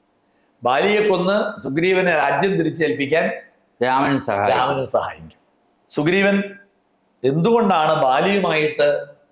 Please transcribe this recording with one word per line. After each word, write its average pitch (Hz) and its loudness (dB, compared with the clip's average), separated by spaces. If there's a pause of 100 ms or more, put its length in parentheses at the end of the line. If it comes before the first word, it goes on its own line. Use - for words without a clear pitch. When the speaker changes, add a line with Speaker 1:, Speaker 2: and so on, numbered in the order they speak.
(640)
Speaker 1:
ബാലിയെ 196 2
കൊന്ന് 190 -2
സുഗ്രീവനെ 175 0
രാജ്യം 151 0
തിരിച്ചേൽപ്പിക്കാൻ 156 -2 (520)
Speaker 2:
രാമനും 135 0
സഹായിക്കും. 107 0
Speaker 1:
രാമനും 135 -2
സഹായിക്കും. 80 -6 (500)
സുഗ്രീവൻ 196 0 (800)
എന്തുകൊണ്ടാണ് 165 2
ബാലിയുമായിട്ട് 151 0 (260)